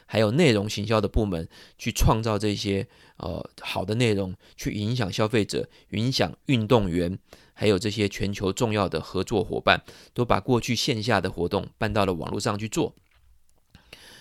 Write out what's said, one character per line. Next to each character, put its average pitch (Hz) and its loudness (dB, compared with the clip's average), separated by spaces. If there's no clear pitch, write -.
还 - -2
有 110 4
内 143 4
容 104 2
行 104 -4
销 110 4
的 101 0
部 110 0
门， 85 -4
去 - -4
创 113 2
造 110 0
这 104 0
些， 98 -2
呃， 82 -8
好 - -6
的 104 -2
内 117 4
容， 95 -2
去 - -6
影 104 -2
响 113 -2
消 110 0
费 107 2
者、 64 -4
影 117 -2
响 90 -2
运 113 2
动 107 4
员， 87 -2
还 - -2
有 101 4
这 104 -2
些 104 0
全 98 -4
球 98 -2
重 113 -2
要 104 2
的 80 -2
合 92 -4
作 104 0
伙 - -4
伴， 90 2
都 120 -2
把 104 2
过 120 2
去 117 -2
线 113 -2
下 104 2
的 95 -4
活 85 -4
动 95 -2
搬 107 -2
到 101 2
了 95 0
网 78 -6
络 104 -4
上 104 -2
去 107 -8
做。 - -2